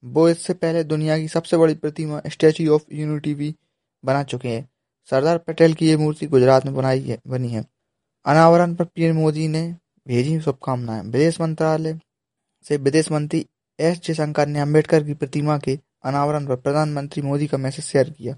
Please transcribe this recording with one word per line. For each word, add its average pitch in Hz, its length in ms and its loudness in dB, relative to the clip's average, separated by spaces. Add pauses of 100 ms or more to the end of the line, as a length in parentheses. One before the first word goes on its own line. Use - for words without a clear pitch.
वो 143 260 2
इससे 170 240 -2
पहले 165 300 -2
दुनिया 156 340 -2
की 156 100 -4
सबसे 165 300 -2
बड़ी 160 180 4
प्रतिमा, 151 460 -8
Statue 156 480 2
of 151 100 4
Unity, 151 540 -6
भी 147 220 -8 (500)
बना 135 180 0
चुके 127 260 -8
हैं। 117 200 -6 (400)
सरदार 147 280 2
पटेल 165 360 4
की 160 140 0
ये 156 100 4
मूर्ति 151 300 -2
गुजरात 131 380 6
में 139 100 -6
बनाई 131 240 0
है, 127 280 -8
बनी 127 200 -6
है। 117 180 -6 (600)
अनावरण 170 500 4
पर 170 100 -2
पीएम 165 300 0
मोदी 156 320 0
ने 165 280 -4 (320)
भेजी 135 340 0
शुभकामनाएं। 123 600 -4
विदेश 135 400 0
मंत्रालय 160 580 -2 (640)
से 147 140 -2
विदेश 143 340 0
मंत्री 151 340 -2 (340)
एस 170 220 0
जयशंकर 151 460 -2
ने 147 120 -4
अंबेडकर 151 440 2
की 147 100 -6
प्रतिमा 147 440 -2
के 135 220 -4 (240)
अनावरण 143 440 -2
पर 131 80 -2
प्रधानमंत्री 147 680 -2
मोदी 143 260 -2
का 147 100 -2
मैसेज 135 280 -6
शेयर 143 240 2
किया। 127 280 -10